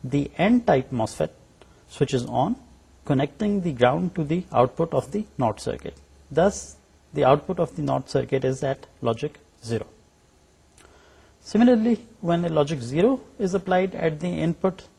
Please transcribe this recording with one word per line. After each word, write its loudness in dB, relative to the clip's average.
The -2
N-type 2
mosfet -2
switches -2
on, -2
connecting -2
the -2
ground 2
to -4
the -2
output 0
of -2
the -6
not -2
circuit. -8
Thus, 0
the 0
output 2
of -4
the -6
not -2
circuit -2
is -2
at -6
logic -4
zero. -6
Similarly, 4
when 0
a -2
logic 0
zero 2
is -2
applied 0
at -4
the -4
input -2